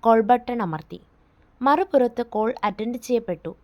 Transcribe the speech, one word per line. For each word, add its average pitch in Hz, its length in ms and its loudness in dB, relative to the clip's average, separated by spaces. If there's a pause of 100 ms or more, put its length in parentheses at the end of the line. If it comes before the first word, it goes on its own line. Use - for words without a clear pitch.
കോൾ 226 180 6
ബട്ടൺ 240 400 0
അമർത്തി. 165 380 -8 (640)
മറുപുറത്ത് 269 640 2
കോൾ 220 240 -2 (140)
അറ്റൻഡ് 220 340 -4
ചെയ്യപ്പെട്ടു. 226 540 -4 (120)